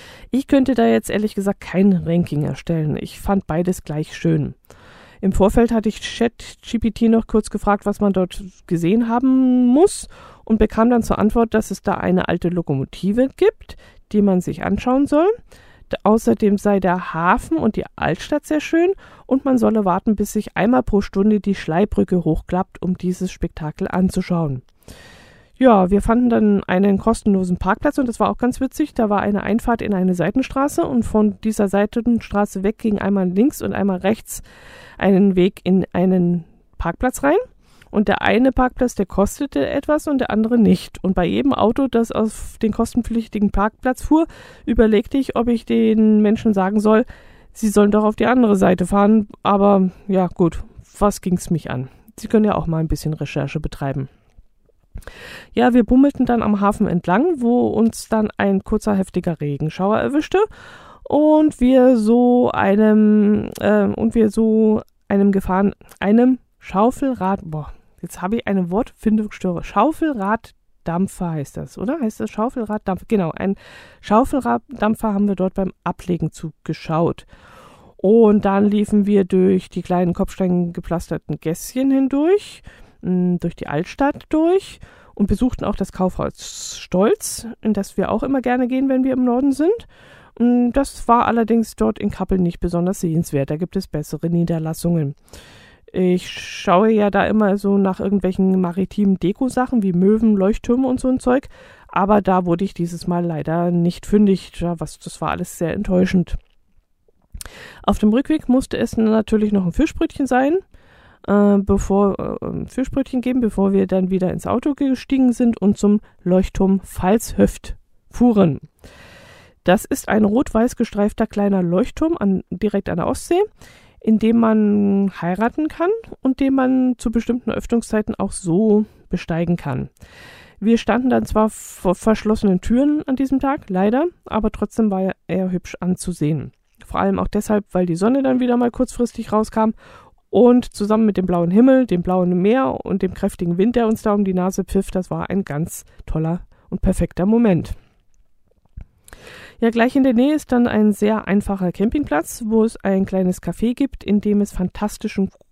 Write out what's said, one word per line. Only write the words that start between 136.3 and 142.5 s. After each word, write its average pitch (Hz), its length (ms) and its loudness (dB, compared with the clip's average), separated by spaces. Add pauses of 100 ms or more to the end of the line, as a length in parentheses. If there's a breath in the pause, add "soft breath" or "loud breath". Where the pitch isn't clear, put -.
Vor - 160 -4
allem 190 180 0
auch 185 80 -2
deshalb, 208 460 -2
weil 185 120 0
die 170 120 -2
Sonne 247 260 0
dann 254 160 0
wieder 247 160 0
mal 240 160 0
kurzfristig - 640 -6
rauskam 220 380 0 (580 loud breath)
und 240 440 4
zusammen 214 320 0
mit 208 120 0
dem 185 80 0
blauen 175 260 0
Himmel, 262 340 6
dem 175 160 -2
blauen 180 400 0
Meer 254 440 0